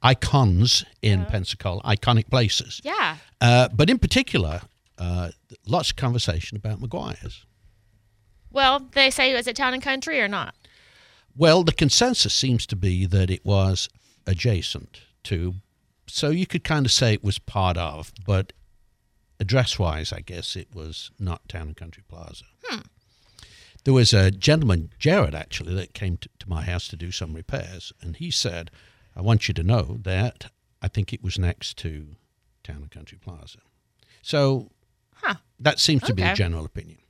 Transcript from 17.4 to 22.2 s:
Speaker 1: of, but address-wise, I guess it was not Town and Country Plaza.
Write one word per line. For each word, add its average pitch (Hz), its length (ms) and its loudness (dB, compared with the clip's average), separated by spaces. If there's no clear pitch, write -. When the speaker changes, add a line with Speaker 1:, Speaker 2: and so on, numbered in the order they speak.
Speaker 1:
of, 80 360 -8
but 95 260 0
address-wise, 92 720 0
I 85 60 -10
guess 85 360 -12
it 92 160 -12
was 80 460 -14
not 90 320 -6
Town 80 200 -2
and 80 60 -10
Country 82 320 -18
Plaza. 82 380 -16